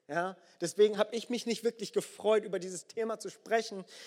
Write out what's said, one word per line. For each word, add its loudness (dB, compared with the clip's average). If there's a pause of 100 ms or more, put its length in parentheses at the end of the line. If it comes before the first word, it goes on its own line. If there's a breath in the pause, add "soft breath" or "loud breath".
Ja? -2 (240 soft breath)
Deswegen 6
hab 2
ich -6
mich -4
nicht -2
wirklich -4
gefreut, 2
über -4
dieses -10
Thema -6
zu -10
sprechen. -4 (220 loud breath)